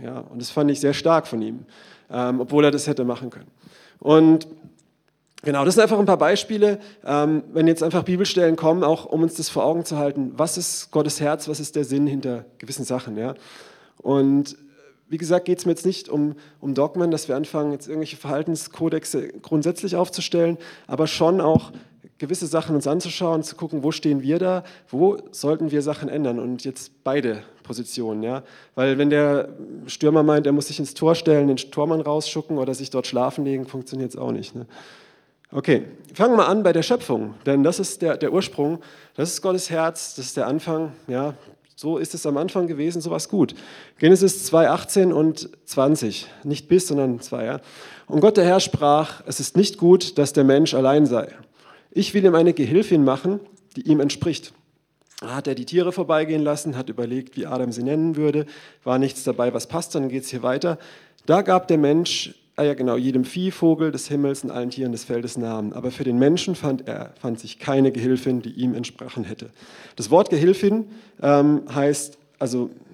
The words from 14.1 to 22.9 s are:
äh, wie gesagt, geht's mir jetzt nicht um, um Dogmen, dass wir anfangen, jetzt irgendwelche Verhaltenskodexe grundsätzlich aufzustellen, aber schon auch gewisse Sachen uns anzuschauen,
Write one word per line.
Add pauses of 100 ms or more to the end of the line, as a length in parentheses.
äh, (520)
wie
gesagt,
geht's
mir
jetzt
nicht
um, (260)
um
Dogmen,
dass
wir
anfangen,
jetzt
irgendwelche
Verhaltenskodexe (120)
grundsätzlich
aufzustellen, (280)
aber
schon
auch (480)
gewisse
Sachen
uns
anzuschauen,